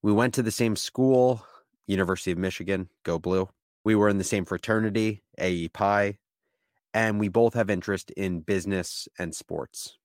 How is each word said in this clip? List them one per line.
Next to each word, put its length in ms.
We 120
went 220
to 60
the 80
same 280
school, 680
University 460
of 60
Michigan, 500
go 160
Blue. 300
We 120
were 120
in 100
the 60
same 220
fraternity, 800
A 140
E 160
Pi, 520
and 260
we 80
both 260
have 160
interest 420
in 280
business 720
and 160
sports. 680